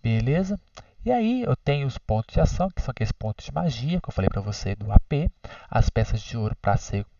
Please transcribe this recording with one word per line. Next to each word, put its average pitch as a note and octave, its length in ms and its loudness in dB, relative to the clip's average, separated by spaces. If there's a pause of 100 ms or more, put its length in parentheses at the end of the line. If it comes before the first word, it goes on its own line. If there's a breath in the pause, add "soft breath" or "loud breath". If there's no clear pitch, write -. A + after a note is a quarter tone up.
Beleza? C#3+ 580 2 (460 loud breath)
E A#3 60 2
aí A#3+ 320 2
eu C#3 140 2
tenho C#3+ 280 0
os C3 140 -4
pontos - 340 -2
de D#3+ 60 4
ação, F3 300 4
que - 120 -2
são - 100 -2
aqueles - 200 -2
pontos - 340 -6
de C3 60 -10
magia D3 500 0
que - 80 -8
eu - 40 -10
falei F#2+ 160 2
pra G2+ 120 -4
você G2+ 320 -6
do G#2 180 -6
A G2+ 80 8
P, D#3 300 0 (400 loud breath)
as - 200 2
peças A2 320 0
de - 160 -8
ouro G#2+ 180 -2
pra G2+ 220 0
ser - 280 -4 (140)